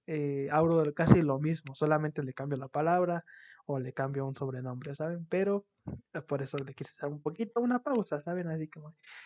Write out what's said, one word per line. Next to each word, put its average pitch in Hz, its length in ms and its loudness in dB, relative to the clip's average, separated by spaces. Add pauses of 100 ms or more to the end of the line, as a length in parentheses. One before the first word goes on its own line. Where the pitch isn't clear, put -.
eh, 143 440 -2
hablo 165 300 6
de 147 120 2
casi 170 280 8
lo 139 180 4
mismo, 151 360 -2
solamente 151 480 0
le 127 100 -6
cambio 139 240 -4
la 127 120 -8
palabra 170 560 2 (400)
o 139 140 -2
le 127 140 -6
cambio 139 320 -2
un 135 100 -6
sobrenombre, 131 600 -8
¿saben? 165 320 -6
Pero, 202 380 0 (480)
eh, 151 80 -6
por 139 200 -4
eso 139 160 -6
le 139 160 -8
quise - 180 -12
hacer - 180 -6
un 147 120 -8
poquito 185 380 -4
una 247 200 0
pausa, 220 420 -2
¿saben? 175 260 -4
Así 160 220 -4
como, 151 260 -18 (300)